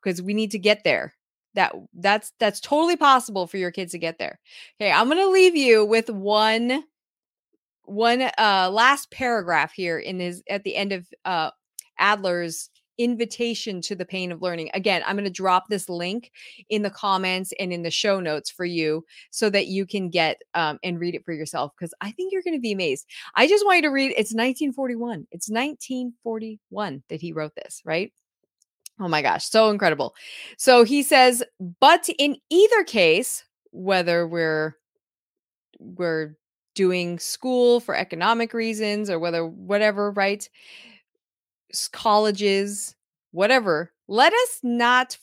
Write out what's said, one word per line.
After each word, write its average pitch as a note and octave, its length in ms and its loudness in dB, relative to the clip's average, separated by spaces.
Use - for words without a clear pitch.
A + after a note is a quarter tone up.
'cause F3+ 200 -4
we G3+ 100 -4
need G#3+ 180 -2
to G#3+ 80 -6
get G#3 240 0
there. B2+ 300 0
That, F#3+ 200 0
that's, G3 440 0
that's G#3 200 0
totally D#4+ 380 0
possible A#3+ 500 2
for G3 100 -10
your F3+ 140 -4
kids F3+ 220 -10
to F3 40 -10
get E3 220 -6
there. - 200 -8
Okay, G3+ 120 2
I'm G#3+ 180 6
gonna F4+ 180 2
leave F#4 280 6
you A#3+ 280 6
with A3 240 2
one, A3 760 0
one, A#3 360 0
uh, F#3+ 340 4
last B3 380 4
paragraph F3 640 0
here E3+ 240 -4
in F#3 220 -8
his, F3 320 -8
at G3+ 120 -4
the - 120 -6
end G3+ 160 -4
of, F3+ 160 -8
uh, E3+ 240 -2
Adler's F3+ 720 0
invitation A#3 800 -4
to G3+ 140 -8
the F3+ 100 -8
pain F3+ 260 -8
of E3 120 -10
learning. E3+ 320 -6
Again, F#3+ 280 0
I'm F#3+ 120 -2
gonna G3+ 160 -4
drop F#3 360 0
this G3+ 220 -6
link F3+ 420 -8
in G#3+ 140 -2
the G3+ 80 -4
comments F#3+ 680 -2
and F3+ 140 -4
in E3+ 80 -6
the E3+ 80 -6
show G3 300 0
notes D#3 320 -4
for F3+ 140 -6
you D#3+ 380 -2
so - 180 0
that G3 160 2
you F#3+ 220 -4
can F#3 240 -4
get, E3 280 0
um, D#3 300 -2
and F3 160 -6
read E3+ 160 -4
it - 100 -12
for E3+ 80 -8
yourself, D3+ 420 -6
'cause - 260 -12
I G#3 100 -10
think F#4+ 220 -8
you're F#4 100 -6
gonna E4 160 -4
be A3+ 140 -4
amazed. E3+ 340 -4
I A#3+ 140 6
just G4+ 180 4
want F#4 120 4
you E4+ 60 4
to D4+ 60 2
read, C4+ 260 0
it's A3 200 -2
nineteen B3+ 380 -2
forty-one. A#3+ 580 -6
It's - 180 -12
nineteen B3+ 720 -6
forty-one G#3+ 880 -10
that D#3+ 140 -10
he E3+ 120 -8
wrote D#3 220 -8
this, - 280 -16
right? E3+ 300 -4
Oh F#3+ 80 -6
my D#3 140 0
gosh, A2+ 240 -2
so A3 240 4
incredible. E3+ 460 0
So B3 260 8
he C#4 200 2
says, B3+ 400 4
But E4 380 6
in C#4+ 200 0
either G#4 340 6
case, F#3+ 600 2
whether F3 580 0
we're, D#3 480 -2
we're D#3+ 560 -6
doing F3+ 460 0
school B3 600 2
for - 160 -6
economic A3 600 -2
reasons G#3+ 560 -4
or E3 80 -2
whether, E3+ 260 -2
whatever, G3+ 680 0
right? G3+ 360 -2
S-, - 160 -6
colleges, G3+ 1080 0
whatever. F#3+ 600 2
Let C4 260 4
us A#4+ 300 0
not B3 600 0